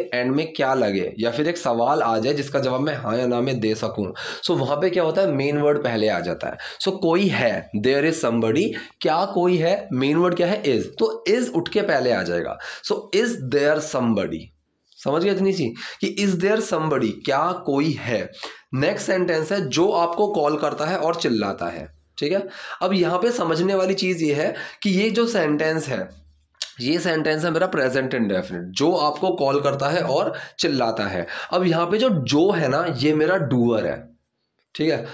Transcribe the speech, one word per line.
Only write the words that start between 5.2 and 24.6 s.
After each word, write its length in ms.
है? 100
मेन 260
वर्ड 260
पहले 260
आ 100
जाता 280
है। 100
so 100
कोई 360
है, 500
"There 360
is 120
somebody", 440
क्या 240
कोई 320
है? 360
मेन 240
वर्ड 180
क्या 120
है? 160
Is, 200
तो 300
is 200
उठ 200
के 120
पहले 300
आ 120
जाएगा। 360
so 300
is 80
there 260
somebody? 440
समझ 200
गए 80
इतनी 220
सी 120
कि 220
is 100
there 260
somebody, 360
क्या 260
कोई 400
है? 400
नेक्स्ट 340
सेंटेंस 440
है, 180
"जो 220
आपको 360
कॉल 300
करता 280
है 120
और 180
चिल्लाता 500
है।" 300
ठीक 120
है, 160
अब 120
यहाँ 260
पे 120
समझने 440
वाली 180
चीज़ 300
ये 100
है 220